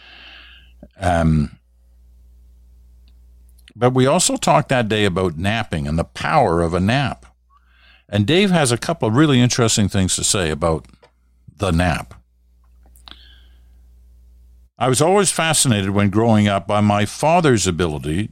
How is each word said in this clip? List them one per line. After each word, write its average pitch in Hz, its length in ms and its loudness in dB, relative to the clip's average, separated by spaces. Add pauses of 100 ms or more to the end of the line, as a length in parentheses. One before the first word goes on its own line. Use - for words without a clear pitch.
(1000)
Um, 80 580 0 (2250)
but 123 180 2
we 127 120 4
also 180 320 0
talked 151 320 0
that 123 180 0
day 107 180 0
about 90 320 -2
napping 95 500 -4
and 78 100 -4
the - 60 0
power 120 580 0
of 85 120 -2
a 90 60 0
nap. 117 460 -2 (840)
And 101 180 0
Dave 180 260 2
has 147 200 2
a 117 60 0
couple 160 300 -4
of 107 80 0
really 139 260 4
interesting 113 480 0
things 92 260 -2
to - 80 -6
say 90 260 -2
about 78 360 -4 (720)
the 95 140 -2
nap. 85 420 -2 (2750)
"I 120 100 -2
was 131 140 0
always 185 300 2
fascinated 131 600 0
when 101 180 2
growing 107 380 2
up 98 200 -2
by 104 120 0
my 104 260 2
father's 147 600 2
ability 80 640 -4